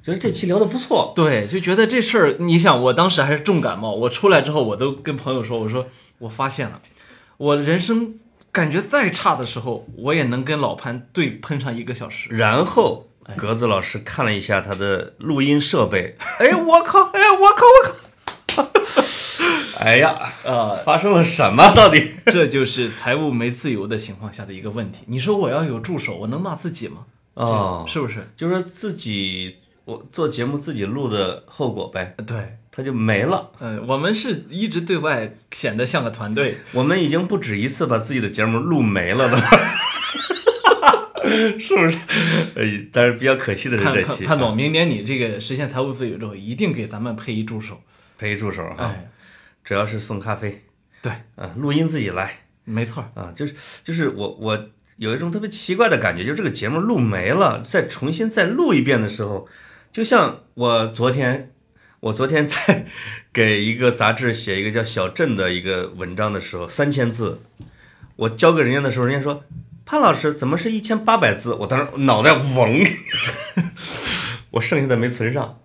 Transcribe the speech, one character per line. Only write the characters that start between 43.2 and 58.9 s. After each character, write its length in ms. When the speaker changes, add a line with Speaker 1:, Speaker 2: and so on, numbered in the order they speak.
Speaker 1:
较 100
可 180
惜 140
的 100
是 80
这 180
期。 220
Speaker 2:
潘， 120
潘， 0
潘 20
总， 160
明 160
年 180
你 120
这 160
个 240
实 140
现 120
财 140
务 100
自 160
由 100
之 80
后， 100
一 180
定 180
给 160
咱 140
们 140
配 180
一 100
助 160
手。 220
Speaker 1:
配 140
一 40
助 140
手 120
哈。 80
Speaker 2:
哎。 220
Speaker 1:
主 120
要 100
是 140
送 200
咖 160
啡。 280
Speaker 2:
对。 100
Speaker 1:
嗯， 220
录 140
音 160
自 120
己 100
来。 360
Speaker 2:
没 220
错。 280
Speaker 1:
啊， 220
就 100
是， 80
就 100
是 160
我， 200
我 300
有 160
一 60
种 120
特 80
别 100
奇 260
怪 120
的 120
感 180
觉， 60
就 80
是 40
这 60
个 80
节 180
目 120
录 180
没 320
了， 340
再 240
重 240
新 180
再 160
录 280
一 80
遍 180